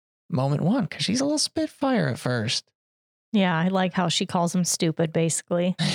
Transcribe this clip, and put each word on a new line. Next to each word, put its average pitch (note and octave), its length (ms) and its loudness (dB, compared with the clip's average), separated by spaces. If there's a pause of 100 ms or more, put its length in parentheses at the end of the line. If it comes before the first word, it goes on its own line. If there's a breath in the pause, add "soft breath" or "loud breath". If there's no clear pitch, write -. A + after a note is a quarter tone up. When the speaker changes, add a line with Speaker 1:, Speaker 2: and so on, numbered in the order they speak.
(300)
Speaker 1:
moment C#3 320 0
one G#3 240 2
'cause - 160 -8
she's A#3 180 0
a C#4 40 -2
little D4 140 0
spitfire C4+ 680 -2
at B2 100 -4
first. B2 460 -2 (680)
Speaker 2:
Yeah, F#3 260 2
I E3+ 100 2
like F#3 240 0
how F3 160 0
she F3+ 180 0
calls E3+ 280 0
him F3+ 100 2
stupid, E3 480 0
basically. F3 640 0 (180)